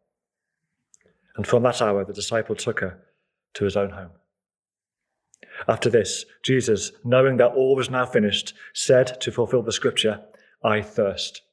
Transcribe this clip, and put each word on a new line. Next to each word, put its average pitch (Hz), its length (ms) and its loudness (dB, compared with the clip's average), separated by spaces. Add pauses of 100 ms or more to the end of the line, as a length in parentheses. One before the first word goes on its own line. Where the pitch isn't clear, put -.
(1400)
And 104 100 -6
from 120 180 4
that 123 180 2
hour, 101 240 2
the 101 80 -10
disciple 107 420 -4
took - 240 -6
her 92 220 -8 (520)
to 101 120 -4
his 95 100 -2
own 101 140 -2
home. 90 220 -16 (1600)
After 113 220 0
this, 104 360 0 (160)
Jesus, 117 520 0 (100)
knowing 131 340 4
that 120 140 6
all 135 240 2
was 127 140 -2
now 127 160 -2
finished, 107 480 0 (200)
said 127 460 2
to 117 120 -8
fulfill 120 300 0
the 110 120 -4
scripture, 107 500 -2 (400)
"I 107 180 2
thirst." - 600 -4 (120)